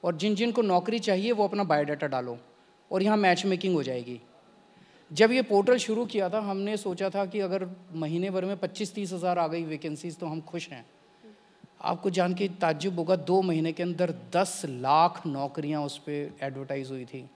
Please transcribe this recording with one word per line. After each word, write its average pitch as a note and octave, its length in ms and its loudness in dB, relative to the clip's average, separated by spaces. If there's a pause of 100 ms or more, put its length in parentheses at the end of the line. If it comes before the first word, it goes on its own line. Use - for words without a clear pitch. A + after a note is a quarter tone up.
और F3 120 0
जिन G3+ 200 2
जिन A#3 160 0
को A#3 100 2
नौकरी G3+ 380 2
चाहिए G3+ 320 2
वो G#3+ 120 4
अपना G3+ 200 0
बायोडाटा D3 440 0
डालो B2 320 -4 (520)
और F#3+ 120 0
यहाँ G#3+ 140 4
मैच F#3 280 4
मेकिंग F#3 300 2
हो D3 80 2
जाएगी।" B2 380 -6 (920)
जब G#3+ 180 8
ये B3+ 100 4
पोर्टल G#3+ 360 6
शुरू A3 280 0
किया G3 240 -2
था, G#3 100 0
हमने G3+ 380 -2
सोचा G3 320 -2
था G3 160 0
कि G#3 140 -6
अगर F#3 280 -2 (260)
महीने D#3+ 360 -2
भर F#3 160 -2
में G3 120 -4
पच्चीस G3 360 -6
तीस G3 200 -6
हज़ार F3 260 0
आ E3 80 2
गई E3 160 -4
वैकेंसीज D#3 540 -6
तो F3 80 -8
हम D#3+ 160 -6
खुश E3+ 280 -10
हैं। A#2+ 160 -14 (960)
आपको F3+ 280 -2
जान F3+ 240 2
के G3 140 -2
ताज्जुब F3 520 -2
होगा, E3+ 160 2
दो F3+ 260 2
महीने E3 300 0
के F3 120 -4
अंदर F3 300 -2 (200)
दस - 320 0
लाख D3 600 4
नौकरियां D3 560 -4
उस C#3+ 140 -6
पे D3 340 -6 (100)
एडवर्टाइज C3+ 500 -6
हुई C3 140 -8
थी। C3 300 -14